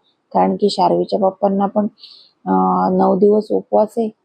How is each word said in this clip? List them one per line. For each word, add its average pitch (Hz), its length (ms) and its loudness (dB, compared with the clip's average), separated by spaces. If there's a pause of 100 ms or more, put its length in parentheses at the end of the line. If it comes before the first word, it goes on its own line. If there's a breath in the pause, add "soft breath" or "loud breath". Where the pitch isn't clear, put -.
(340)
कारण 190 220 2
की 202 140 0
शार्वीच्या 175 480 0
पप्पांना 196 480 0
पण, 202 180 -2 (600 loud breath)
अं, 185 520 0
नऊ 190 200 2
दिवस 208 320 2
उपवास 208 480 -2
आहे 226 100 -4 (160)